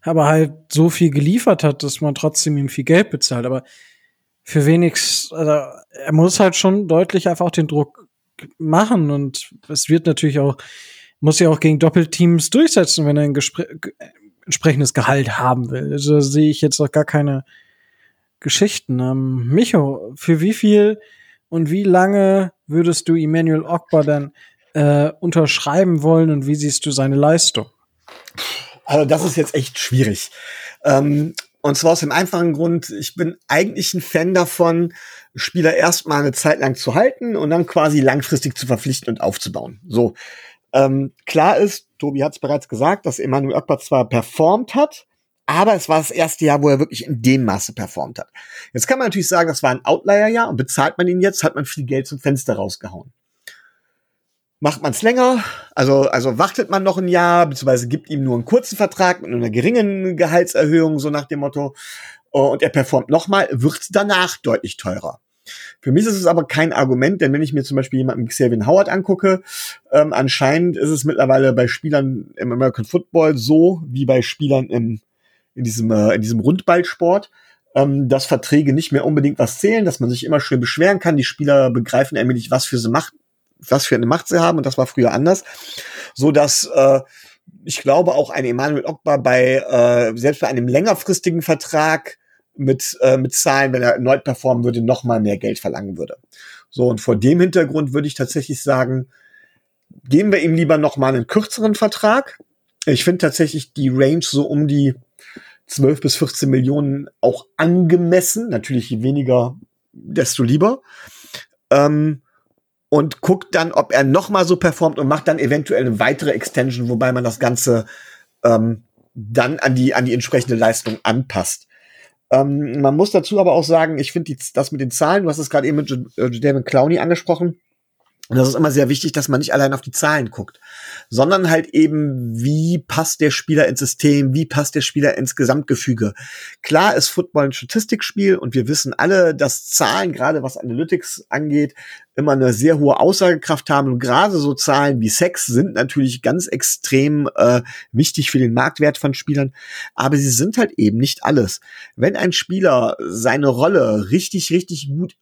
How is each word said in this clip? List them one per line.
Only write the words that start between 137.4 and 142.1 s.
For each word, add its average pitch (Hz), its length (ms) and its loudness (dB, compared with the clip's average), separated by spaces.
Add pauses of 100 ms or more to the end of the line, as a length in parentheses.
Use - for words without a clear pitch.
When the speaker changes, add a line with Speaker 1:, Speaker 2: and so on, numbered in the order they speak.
Speaker 2:
ein 135 60 -4
Statistikspiel 202 840 -2
und 127 180 -8
wir 123 140 0
wissen 143 240 -2
alle, 175 420 2
dass - 340 -4
Zahlen, 165 440 0
gerade 139 300 -2
was 127 160 -8
Analytics 160 720 -6
angeht, 147 440 -2 (420)